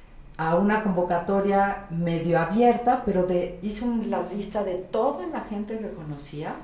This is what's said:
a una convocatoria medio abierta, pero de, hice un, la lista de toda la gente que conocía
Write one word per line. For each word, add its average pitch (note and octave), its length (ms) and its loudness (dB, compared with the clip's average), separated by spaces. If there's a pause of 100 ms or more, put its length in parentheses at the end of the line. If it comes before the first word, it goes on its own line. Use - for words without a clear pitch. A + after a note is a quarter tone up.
(380)
a D#3+ 200 0
una G#3 260 4
convocatoria G3 1080 2
medio E3 500 0
abierta, A#3+ 640 4
pero F3+ 220 2
de, F3 380 0
hice G#3+ 200 -4
un, A3 280 -2
la F3+ 100 0
lista G3+ 420 -4
de F#3 120 -2
toda B3+ 500 -2
la D4 160 -6
gente G#3+ 380 -6
que G3 100 -8
conocía D3+ 760 -8